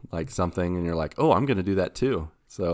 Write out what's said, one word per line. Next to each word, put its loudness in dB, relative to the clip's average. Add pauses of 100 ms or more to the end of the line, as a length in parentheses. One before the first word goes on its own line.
(120)
like, -6
something, 0
and -2
you're -2
like, -2
"Oh, 4
I'm 4
gonna 0
do 0
that 0
too." -2 (160)
So -4